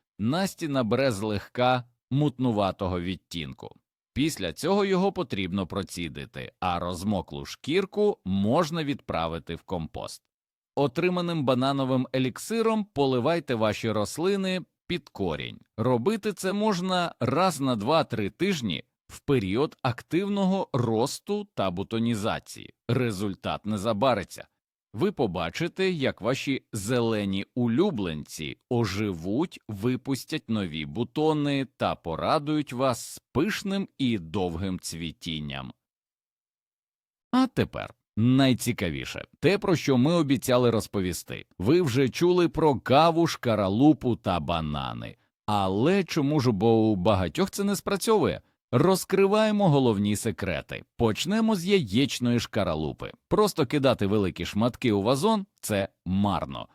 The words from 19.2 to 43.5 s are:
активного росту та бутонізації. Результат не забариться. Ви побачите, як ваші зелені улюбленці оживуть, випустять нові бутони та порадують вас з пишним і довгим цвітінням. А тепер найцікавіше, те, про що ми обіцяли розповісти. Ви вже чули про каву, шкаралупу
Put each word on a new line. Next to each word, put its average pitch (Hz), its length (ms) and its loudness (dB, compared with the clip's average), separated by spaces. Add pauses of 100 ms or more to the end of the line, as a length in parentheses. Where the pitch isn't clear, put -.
активного 190 920 -2
росту 131 800 0
та 95 180 -2
бутонізації. 98 1000 -4 (140)
Результат 104 800 -2
не 104 120 -2
забариться. 104 720 0 (460)
Ви 160 180 0
побачите, 113 800 -2
як 135 320 -2
ваші 131 420 -2 (100)
зелені 104 720 0 (100)
улюбленці 107 1040 -2 (120)
оживуть, 104 1000 -2
випустять 123 800 -4
нові 85 360 -4
бутони 143 800 -2 (100)
та 92 180 0
порадують 139 800 -2
вас 127 400 -2
з - 60 -18 (120)
пишним 143 560 -2 (100)
і 120 200 0
довгим 90 640 -4
цвітінням. 76 920 -8 (1600)
А 254 160 4
тепер - 460 -4 (240)
найцікавіше, 117 1080 2 (140)
те, 185 180 4
про 196 180 2
що 135 220 2
ми 131 160 4
обіцяли 127 580 2
розповісти. 90 760 -4 (140)
Ви 143 220 4
вже 131 280 2
чули 175 400 2
про 151 260 2
каву, 160 520 4
шкаралупу 113 880 2